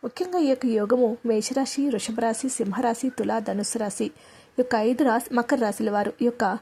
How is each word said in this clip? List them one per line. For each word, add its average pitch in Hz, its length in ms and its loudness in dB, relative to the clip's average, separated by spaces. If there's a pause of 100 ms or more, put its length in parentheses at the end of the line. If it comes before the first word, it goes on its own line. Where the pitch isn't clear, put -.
ముఖ్యంగా 359 420 -4
ఈ 269 60 4
యొక్క 262 140 0 (140)
యోగము 233 300 4 (200)
మేషరాశి, 254 520 0 (100)
వృషభ 220 340 -4
రాశి, 226 220 -2 (100)
సింహరాశి, 233 500 -2 (100)
తుల, 214 220 0 (100)
ధనుస్సు 202 340 -4
రాశి, 208 240 -4 (480)
ఈ - 60 -6
యొక్క 247 140 2 (140)
ఐదు 254 200 2
రాశి, 233 200 0 (100)
మకర 247 260 0
రాశుల 214 320 0
వారు, 202 160 0 (100)
ఈ 233 60 4
యొక్క 233 140 -4 (180)